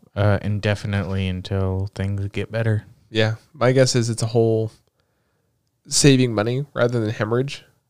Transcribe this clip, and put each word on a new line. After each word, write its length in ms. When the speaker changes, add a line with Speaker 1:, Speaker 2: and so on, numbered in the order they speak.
Speaker 1:
Uh, 260
indefinitely 840
until 680
things 340
get 220
better. 340
Speaker 2:
Yeah, 260
my 180
guess 240
is 140
it's 140
a 40
whole 440
saving 460
money 400
rather 260
than 120
hemorrhage. 520